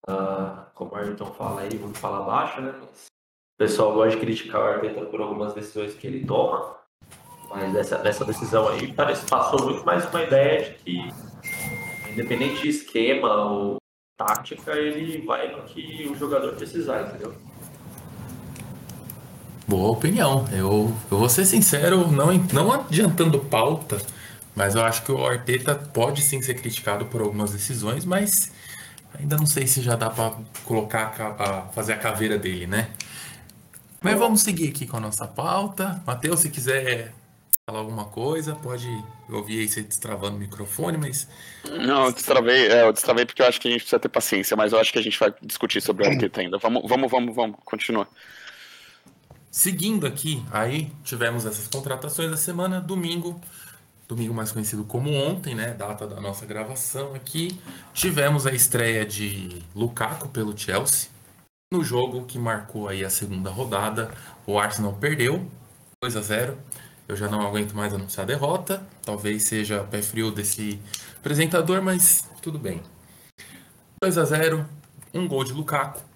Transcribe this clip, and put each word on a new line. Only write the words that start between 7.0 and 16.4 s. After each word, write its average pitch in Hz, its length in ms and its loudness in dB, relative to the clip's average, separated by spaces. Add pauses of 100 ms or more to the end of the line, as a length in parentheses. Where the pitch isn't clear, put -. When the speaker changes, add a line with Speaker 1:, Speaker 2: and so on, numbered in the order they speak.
Speaker 1:
Mas 98 260 -2
essa, 104 200 0 (120)
essa - 160 0
decisão 110 440 2
aí 127 260 -2
parece, - 320 0
passou 131 380 2
muito 135 200 -2
mais 175 220 2
uma 165 160 -2
ideia 139 440 6
de - 80 -12 (100)
que, 180 260 -4 (1000)
independente - 500 -2
de 151 80 0
esquema - 640 2 (120)
ou 101 320 0 (380)
tática, 107 580 -2
ele 151 520 -2
vai - 300 -2
no - 80 -12
que 156 440 -10
o 139 80 -4
jogador 139 380 0